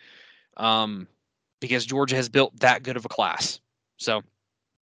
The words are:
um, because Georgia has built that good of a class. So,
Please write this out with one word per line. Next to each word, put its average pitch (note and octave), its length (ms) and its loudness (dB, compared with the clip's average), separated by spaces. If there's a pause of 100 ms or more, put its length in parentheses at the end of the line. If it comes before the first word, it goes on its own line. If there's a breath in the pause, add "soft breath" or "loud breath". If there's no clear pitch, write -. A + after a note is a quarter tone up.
(560 soft breath)
um, G#2+ 500 0 (540)
because B2 240 -2
Georgia C3 320 0
has A#2+ 140 -2
built C3+ 300 2
that B2+ 240 4
good B2+ 120 -6
of A2+ 80 -8
a A#2 60 -8
class. - 500 -2 (380)
So, A2 240 -2 (680)